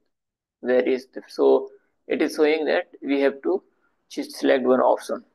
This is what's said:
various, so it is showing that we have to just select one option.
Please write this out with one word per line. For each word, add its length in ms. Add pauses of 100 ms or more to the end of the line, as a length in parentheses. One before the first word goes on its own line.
(640)
various, 440 (220)
so 420 (360)
it 140
is 140
showing 320
that 220 (120)
we 220
have 220
to 180 (480)
just 220
select 320
one 160
option. 440 (100)